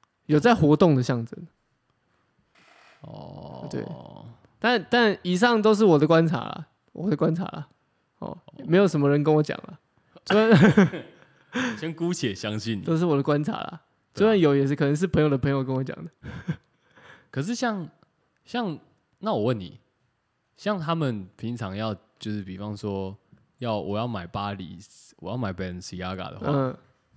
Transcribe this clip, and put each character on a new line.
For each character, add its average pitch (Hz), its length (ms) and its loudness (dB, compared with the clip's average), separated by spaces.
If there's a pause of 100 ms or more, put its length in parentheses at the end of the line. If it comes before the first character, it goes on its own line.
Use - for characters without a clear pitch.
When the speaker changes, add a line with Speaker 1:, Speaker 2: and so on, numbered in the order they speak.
(260)
Speaker 1:
有 151 140 2
在 233 160 4
活 151 200 4
动 156 200 6
的 127 80 2
象 120 220 -4
征。 - 220 -16 (1500)
Speaker 2:
哦。 - 680 -16
Speaker 1:
对。 - 160 -8 (760)
但， 226 300 0
但 233 320 4
以 180 160 0
上 226 240 4
都 214 120 6
是 208 120 4
我 160 140 8
的 151 80 4
观 165 200 6
察 147 100 0
啦， - 300 -10 (260)
我 185 160 -6
的 151 60 0
观 160 180 2
察 175 120 -4
啦。 - 220 -12 (520)
哦， - 260 -12
Speaker 2:
哦。 - 80 -20 (120)
Speaker 1:
没 165 120 2
有 196 100 6
什 156 120 0
么 143 100 4
人 147 140 4
跟 156 100 4
我 151 80 4
讲 - 160 -4 (100)
啦。 170 120 -18 (460)
虽 214 220 2
然 180 580 6 (480)
<laughs> - 0 -
Speaker 2:
<laughs> 240 240 -4
先 160 160 -6
姑 170 200 -2
且 117 200 -2
相 107 260 -6
信 110 200 -4
你。 - 40 -10
Speaker 1:
都 165 140 0
是 175 80 0
我 156 100 2
的 139 80 2
观 151 200 0
察 220 100 -4
啦。 - 280 -10 (320)
Speaker 2:
对 - 20 -
啊。 - 0 -
Speaker 1:
虽 208 120 2
然 214 120 4
有， 147 160 6
也 139 100 4
是 143 100 0
可 156 80 -2
能 143 120 2
是 170 100 -2
朋 160 160 0
友 151 80 4
的 139 80 2
朋 143 120 -2
友 135 140 0
跟 131 120 -4
我 131 80 -2
讲 - 200 -10
的。 165 80 -14 (100)
<laughs> - 360 -10 (720)
Speaker 2:
可 135 120 -6
是 202 120 -6
像， 214 340 -4 (580)
像， 214 320 -6 (420)
那 214 140 -4
我 107 100 0
问 117 160 0
你， 92 200 -16 (760)
像 202 240 -4
他 160 140 -2
们 120 420 -4
平 117 220 -8
常 98 180 -8
要， 107 200 -4 (240)
就 107 120 -8
是 104 100 -6
比 92 160 -12
方 104 180 -10
说 98 400 -8 (440)
要， 113 200 -4
我 98 180 -6
要 117 100 -4
买 98 180 -8
巴 101 280 -8
黎， 90 260 -14 (380)
我 87 120 -14
要 117 80 -8
买 101 160 -4
Balenciaga 90 760 -10
的 87 80 -16
话， - 80 -8
Speaker 1:
嗯。 135 300 -2 (400)